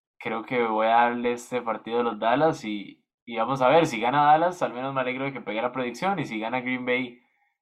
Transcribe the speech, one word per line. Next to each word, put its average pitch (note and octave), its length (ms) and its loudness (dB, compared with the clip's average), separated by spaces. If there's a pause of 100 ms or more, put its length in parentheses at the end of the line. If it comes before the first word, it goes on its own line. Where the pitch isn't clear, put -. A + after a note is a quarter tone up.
(180)
creo A2+ 260 -6
que A#2+ 200 0
voy A2 240 2
a A#2+ 180 6
darle A#2+ 280 0
este A#2+ 280 -6
partido A2+ 380 -2
a A#2+ 40 2
los A2+ 160 -2
Dallas C3 460 2
y, G#2 360 -8 (240)
y A#2 120 -10
vamos B2+ 240 0
a B2+ 80 6
ver, D#3+ 160 6
si A#2+ 160 -2
gana C#3 240 4
Dallas, E3 360 4
al A#2 120 -2
menos C3+ 200 -6
me C3+ 60 -2
alegro B2+ 240 -2
de C#3 80 -4
que B2+ 80 -10
pegué G#2+ 220 -4
la B2 100 0
predicción, C3+ 480 -4
y B2+ 60 -4
si G#2+ 140 -6
gana A#2 200 -2
Green B2+ 260 -4
Bay, B2 360 -4 (400)